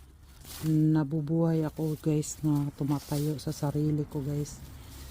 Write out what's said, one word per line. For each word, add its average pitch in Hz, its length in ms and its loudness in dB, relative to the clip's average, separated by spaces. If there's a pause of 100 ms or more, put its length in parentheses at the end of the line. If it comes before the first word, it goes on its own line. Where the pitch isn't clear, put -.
(720)
Nabubuhay 156 960 4
ako, 151 320 -2
guys, 151 480 0
na 143 320 2
tumatayo 147 640 0
sa 156 80 -4
sarili 147 560 0
ko, 147 160 -6
guys. 143 320 -4 (540)